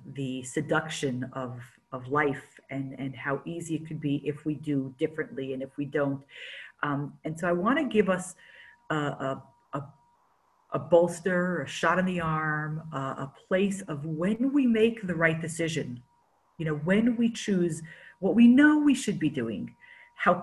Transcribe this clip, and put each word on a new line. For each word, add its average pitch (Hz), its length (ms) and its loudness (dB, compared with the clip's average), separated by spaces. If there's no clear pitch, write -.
the 131 300 -6
seduction 143 880 -4
of, 123 260 -8
of 127 160 -10
life 139 520 -2
and, 135 300 -8
and 135 160 -6
how 139 280 -4
easy 170 320 -6
it 156 100 -6
could 160 140 -10
be 143 240 -2
if 147 220 -6
we 156 80 -2
do 139 440 -4
differently 135 540 -4
and 131 100 -6
if 135 140 -12
we 143 80 -4
don't. 139 380 -2
Um, 143 300 -4
and 160 140 -8
so 180 80 -2
I 170 40 2
wanna 233 360 0
give 208 220 2
us 180 260 -2
a, 160 60 0
a, 143 480 -4
a, 139 100 -6
a 147 60 0
bolster, 175 840 2
a 131 60 -8
shot 170 320 0
in 185 60 2
the 180 160 -2
arm, 156 600 -2
uh, 135 220 -4
a 139 80 -12
place 190 360 0
of 147 220 -8
when 196 480 -2
we 285 120 4
make 226 400 4
the 175 100 -2
right 165 240 2
decision, 156 600 -4
you 165 80 -4
know, 156 100 0
when 202 420 2
we 233 140 2
choose 175 500 0
what 190 160 2
we 233 120 12
know 294 300 8
we 294 160 6
should - 260 -2
be 156 100 2
doing, - 460 -6
how 180 280 2